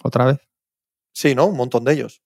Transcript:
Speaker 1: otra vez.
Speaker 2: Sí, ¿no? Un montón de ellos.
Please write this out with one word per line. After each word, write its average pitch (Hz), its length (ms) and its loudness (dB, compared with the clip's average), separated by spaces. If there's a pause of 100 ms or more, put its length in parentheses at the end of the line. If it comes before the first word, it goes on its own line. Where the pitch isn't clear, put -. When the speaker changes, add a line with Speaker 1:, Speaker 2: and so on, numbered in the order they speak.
Speaker 1:
otra 123 240 0
vez. 139 120 2 (760)
Speaker 2:
Sí, 139 200 0
¿no? 139 100 2
Un 196 120 0
montón 123 260 -2
de 135 100 2
ellos. 131 320 -6